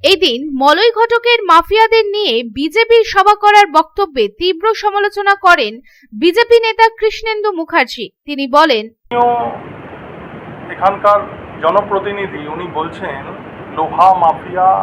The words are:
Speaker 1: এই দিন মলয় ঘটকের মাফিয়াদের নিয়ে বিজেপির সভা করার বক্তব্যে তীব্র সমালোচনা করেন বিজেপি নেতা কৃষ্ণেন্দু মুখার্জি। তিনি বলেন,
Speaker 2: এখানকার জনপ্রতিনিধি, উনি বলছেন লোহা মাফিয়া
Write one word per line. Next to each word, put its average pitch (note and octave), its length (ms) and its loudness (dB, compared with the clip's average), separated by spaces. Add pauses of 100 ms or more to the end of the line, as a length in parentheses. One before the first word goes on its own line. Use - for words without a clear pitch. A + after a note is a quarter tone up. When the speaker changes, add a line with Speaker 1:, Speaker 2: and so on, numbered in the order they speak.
Speaker 1:
এই D4 160 4
দিন B3 140 -2 (220)
মলয় E4+ 360 4
ঘটকের A#4 420 0 (120)
মাফিয়াদের A4 540 4 (100)
নিয়ে G4 180 -2 (240)
বিজেপির A4 460 2 (100)
সভা G4+ 300 4
করার G#4 240 6 (100)
বক্তব্যে D4+ 460 0 (160)
তীব্র F4 260 -2 (180)
সমালোচনা G4+ 500 0 (120)
করেন D4 280 4 (400)
বিজেপি G4 520 4
নেতা A4+ 200 2 (140)
কৃষ্ণেন্দু G#4+ 500 -2 (100)
মুখার্জি। C#4+ 460 -4 (220)
তিনি C#4 180 -6 (120)
বলেন, C#4 260 2 (1900)
Speaker 2:
এখানকার G3+ 460 2 (440)
জনপ্রতিনিধি, G3 760 -2 (120)
উনি F3 140 -10 (100)
বলছেন D#3+ 440 -8 (560)
লোহা E3+ 320 2 (120)
মাফিয়া F3+ 480 0 (140)